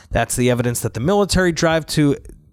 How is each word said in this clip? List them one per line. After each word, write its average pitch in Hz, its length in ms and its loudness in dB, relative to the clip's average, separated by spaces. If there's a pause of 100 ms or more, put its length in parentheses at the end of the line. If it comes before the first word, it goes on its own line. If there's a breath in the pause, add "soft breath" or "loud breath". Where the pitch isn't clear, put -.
(100 loud breath)
That's - 260 -2
the 123 140 2
evidence 120 300 -2
that 110 140 -4
the 107 60 -6
military 185 520 2
drive 160 340 0
to, 143 300 2 (360)